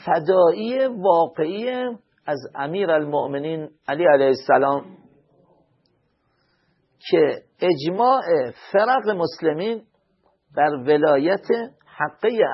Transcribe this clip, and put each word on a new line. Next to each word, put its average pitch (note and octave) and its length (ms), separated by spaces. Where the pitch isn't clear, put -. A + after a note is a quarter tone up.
فدایی F#3+ 800
واقعی F3+ 840
از D3 120
امیر E3 360
المؤمنین D3 800
علی D3+ 180
علیه C#3 200
السلام C3+ 720
که D3+ 320
اجماع F#3 640
فرق A3 360
مسلمین F3 760
بر D3 140
ولایت D3 760
حقی G#3 580